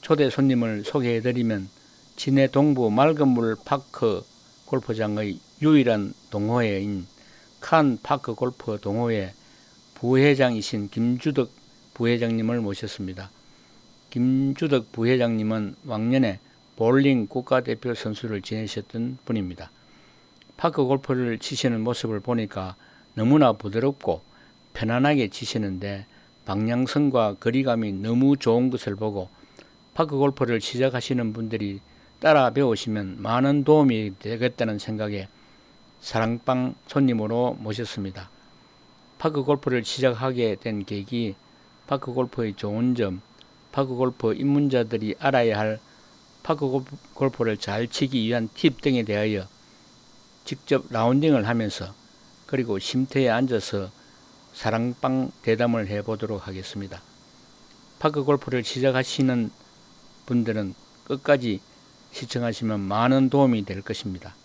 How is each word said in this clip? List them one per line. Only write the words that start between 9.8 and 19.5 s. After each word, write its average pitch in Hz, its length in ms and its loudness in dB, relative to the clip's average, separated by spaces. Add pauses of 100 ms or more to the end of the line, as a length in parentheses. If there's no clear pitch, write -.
부회장이신 123 960 2
김주덕 123 640 0 (420)
부회장님을 117 680 0
모셨습니다. 95 680 -8 (800)
김주덕 135 840 0
부회장님은 113 800 0 (100)
왕년에 117 540 0 (420)
볼링 127 460 4
국가대표 123 680 -2
선수를 110 480 -6
지내셨던 110 840 -6
분입니다. 95 440 -4 (880)